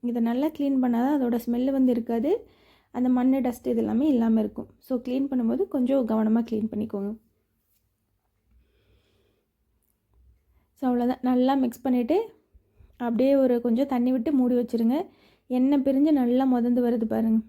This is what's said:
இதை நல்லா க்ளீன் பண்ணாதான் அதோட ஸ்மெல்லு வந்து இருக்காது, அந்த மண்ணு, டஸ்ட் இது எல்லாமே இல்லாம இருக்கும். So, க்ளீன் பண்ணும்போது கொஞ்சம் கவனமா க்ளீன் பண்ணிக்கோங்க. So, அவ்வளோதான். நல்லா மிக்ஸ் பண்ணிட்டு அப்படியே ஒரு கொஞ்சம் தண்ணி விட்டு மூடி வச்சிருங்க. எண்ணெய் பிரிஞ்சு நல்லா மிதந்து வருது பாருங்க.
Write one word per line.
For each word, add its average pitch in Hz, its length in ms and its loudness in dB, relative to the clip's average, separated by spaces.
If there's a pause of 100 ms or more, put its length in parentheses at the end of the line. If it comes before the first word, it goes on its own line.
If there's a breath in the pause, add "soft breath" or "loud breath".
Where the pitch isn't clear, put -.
(100)
இதை 240 180 -2
நல்லா 254 280 -2
க்ளீன் 277 280 0
பண்ணாதான் 247 320 2
அதோட 240 280 0
ஸ்மெல்லு 247 320 -2
வந்து 262 200 4
இருக்காது, 233 340 -2 (680 soft breath)
அந்த 247 120 0 (100)
மண்ணு, 262 280 2
டஸ்ட் 247 260 -6
இது 226 120 0
எல்லாமே 226 300 0
இல்லாம 226 300 2
இருக்கும். - 240 -10 (180)
So, 254 200 -4
க்ளீன் 269 240 -4
பண்ணும்போது 247 320 -2 (120)
கொஞ்சம் 254 360 0
கவனமா 220 380 0
க்ளீன் 220 240 -4
பண்ணிக்கோங்க. 208 400 -6 (3750)
So, - 120 -10
அவ்வளோதான். 247 400 0
நல்லா 254 220 2 (100)
மிக்ஸ் 240 240 -6
பண்ணிட்டு 247 320 0 (880)
அப்படியே 240 260 2 (120)
ஒரு 247 100 2 (140)
கொஞ்சம் 254 260 0
தண்ணி 247 220 0
விட்டு 233 140 -2 (120)
மூடி 247 180 2
வச்சிருங்க. 233 380 0 (640 soft breath)
எண்ணெய் 269 260 2
பிரிஞ்சு 277 340 2
நல்லா 247 240 2 (120)
மிதந்து 240 320 2
வருது 226 280 0
பாருங்க. 220 320 2